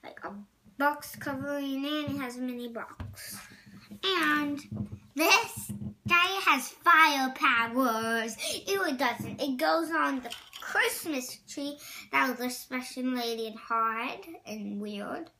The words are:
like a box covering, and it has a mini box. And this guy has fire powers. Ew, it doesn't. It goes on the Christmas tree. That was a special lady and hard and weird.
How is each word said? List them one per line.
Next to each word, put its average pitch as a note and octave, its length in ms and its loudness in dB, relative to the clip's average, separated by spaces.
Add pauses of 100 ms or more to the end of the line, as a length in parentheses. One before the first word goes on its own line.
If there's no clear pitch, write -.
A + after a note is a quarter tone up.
like - 220 -14
a G3 80 -8 (460)
box D4 360 0
covering, C#4 720 -4
and D4 300 -2
it C#4+ 40 -4
has B3 160 -6
a B3 40 -8
mini B3 260 -6
box. - 720 -12 (680)
And D4+ 560 2 (540)
this G#4 560 4 (380)
guy F4+ 360 4
has C#4+ 260 4
fire D4+ 680 6
powers. A#3 1000 2 (300)
Ew, G4 180 2
it C#4 140 0
doesn't. A#3 420 0
It C4+ 180 0
goes D#4+ 340 2
on C#4+ 300 2
the A#3 120 -10 (260)
Christmas F#4+ 760 -2 (100)
tree. C#4+ 300 -6 (320)
That C#4 180 4
was B3 120 -2
a B3 100 -2
special B3+ 540 -8
lady A#3 420 -2
and A3 120 -10
hard A3+ 600 -2 (280)
and G3+ 340 -6
weird. G#3 600 -6